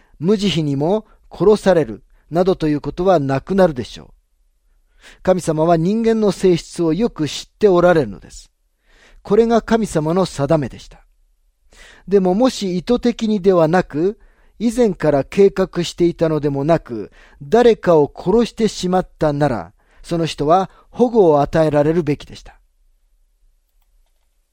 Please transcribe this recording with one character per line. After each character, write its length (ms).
無 180
慈 220
悲 40
に 120
も 320
殺 260
さ 160
れ 120
る 180
な 140
ど 120
と 120
い 80
う 60
こ 100
と 120
は 160
な 220
く 140
な 100
る 80
で 100
し 160
ょ 40
う。 40
神 180
様 240
は 100
人 300
間 160
の 100
性 240
質 280
を 100
よ 160
く 180
知 240
っ 60
て 100
お 140
ら 140
れ 60
る 80
の 100
で 100
す。 220
こ 140
れ 100
が 160
神 240
様 260
の 140
定 320
め 100
で 80
し 100
た。 200
で 120
も、 160
も 160
し 260
意 60
図 160
的 280
に 140
で 120
は 140
な 160
く、 360
以 120
前 220
か 160
ら 140
計 260
画 340
し 120
て 100
い 80
た 160
の 100
で 120
も 120
な 140
く、 340
誰 340
か 220
を 180
殺 300
し 80
て 140
し 200
ま 120
っ 180
た 160
な 140
ら、 260
そ 160
の 80
人 180
は 240
保 180
護 220
を 100
与 260
え 40
ら 120
れ 100
る 100
べ 140
き 100
で 80
し 80
た。 180